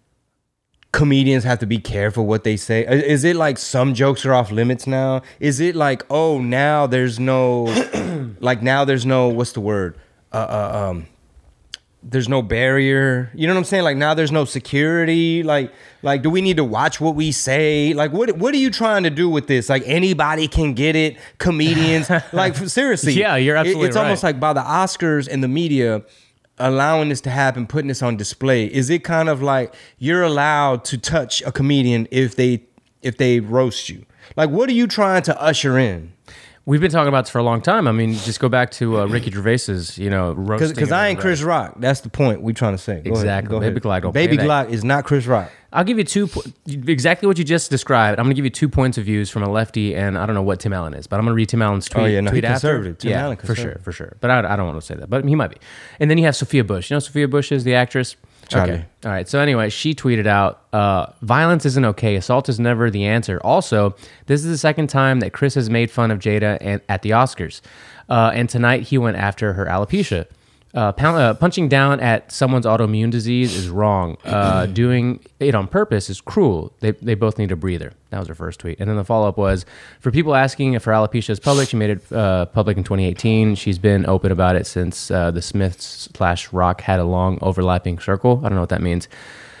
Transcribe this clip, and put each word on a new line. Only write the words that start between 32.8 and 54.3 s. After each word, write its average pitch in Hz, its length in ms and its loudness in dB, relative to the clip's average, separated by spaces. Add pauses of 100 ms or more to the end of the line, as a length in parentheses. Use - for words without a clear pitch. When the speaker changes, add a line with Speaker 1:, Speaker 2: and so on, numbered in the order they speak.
Speaker 1:
if 127 140 -6
they 123 220 4
roast 117 500 -2
you? - 160 -16 (300)
Like, 156 140 2
what 220 200 0
are 262 40 0
you 240 140 2
trying 190 360 0
to - 180 -2
usher 143 360 2
in? 90 360 -2 (500)
Speaker 2:
We've 143 160 2
been 170 120 2
talking 151 160 2
about 135 180 2
this - 60 -14
for 120 80 -2
a 117 40 2
long 117 200 0
time. 185 240 2
I 117 40 2
mean, 113 220 0
just 110 260 -6
go 135 80 2
back 123 260 2
to, 113 280 -2
uh, 101 60 0
Ricky 117 240 -4
Gervais's, 101 680 -2
you 98 140 -2
know, 92 220 0
roasting 107 360 -2
Speaker 1:
'Cause, 147 80 -8
'cause 143 120 0
Speaker 2:
of 156 40 -2
Speaker 1:
I 202 140 2
ain't 190 100 -2
Speaker 2:
the 196 60 -4
Speaker 1:
Chris 175 180 0
Rock. 151 380 -2
That's 131 220 0
the 120 80 -12
point 113 340 0
we 113 100 -2
trying 107 200 0
to 95 40 -2
say. 92 240 -8
Go 90 120 -4
ahead. 110 100 0
Speaker 2:
Exactly. 101 260 -2
Speaker 1:
Go 110 100 -2
Speaker 2:
Baby 107 120 0
Speaker 1:
ahead. 101 100 -4
Speaker 2:
Glock 95 220 0
don't 90 100 -2
Speaker 1:
Baby 156 240 2
Speaker 2:
play 147 100 2
that. 139 200 2
Speaker 1:
Glock 117 40 -10
is 110 120 -2
not 135 200 0
Chris 139 220 0
Rock. 113 240 0 (240)
Speaker 2:
I'll 165 120 2
give 226 120 0
you 208 60 2
two 202 240 0
po-, 185 160 -8 (240)
exactly 147 600 0
what 185 120 2
you 170 60 0
just 165 260 0
described. 113 480 2
I'm 117 60 2
gonna 135 100 2
give 139 100 0
you 123 60 -2
two - 180 0
points 127 300 0
of 104 60 -4
views 104 260 0
from 107 100 -2
a 101 80 0
lefty, 104 460 -2
and 98 240 -2
I 98 80 -2
don't 110 80 0
know 98 80 0
what 95 160 0
Tim 101 140 -4
Allen 85 200 -6
is, 71 140 -14
but 98 100 -4
I'm 110 80 2
gonna 117 80 2
read 113 160 2
Tim 117 140 0
Allen's 101 260 0
tweet, 110 140 0
Speaker 1:
Oh, 107 40 2
yeah, 104 140 2
no, 104 80 0
he 117 60 0
Speaker 2:
tweet 120 100 0
after. 127 220 0
Speaker 1:
conservative. 104 320 -2
Tim - 120 -2
Speaker 2:
Yeah, 101 120 -2
Speaker 1:
Allen 127 140 -4
Speaker 2:
for - 100 -14
sure, 110 80 -2
Speaker 1:
conservative. 92 280 -8
Speaker 2:
for 95 80 -10
sure. - 300 -14
But 123 100 0